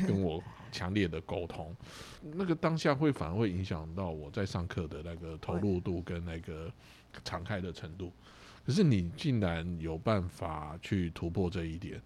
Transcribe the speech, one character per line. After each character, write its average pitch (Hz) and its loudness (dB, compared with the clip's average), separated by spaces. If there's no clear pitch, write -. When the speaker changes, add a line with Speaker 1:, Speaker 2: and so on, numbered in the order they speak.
Speaker 1:
跟 98 4
我 87 2
强 90 -2
烈 98 4
的 80 -2
沟 85 -4
通， 82 -8
Speaker 2:
<laughs> - -14
Speaker 1:
那 190 -2
个 170 4
当 160 2
下 151 4
会 147 6
反 82 0
而 87 -2
会 107 4
影 92 0
响 80 -4
到 92 -2
我 76 -6
在 101 0
上 90 -2
课 87 -2
的 76 -8
那 85 -6
个 80 -8
投 - -2
入 92 4
度 92 0
跟 87 -4
那 82 -4
个 82 -8
敞 85 -4
开 101 -2
的 90 -4
程 80 -10
度。 90 -6
可 123 2
是 185 8
你 98 6
竟 127 2
然 85 2
有 80 -2
办 101 4
法 78 -4
去 90 2
突 85 -4
破 90 2
这 87 -2
一 82 -4
点， 87 -8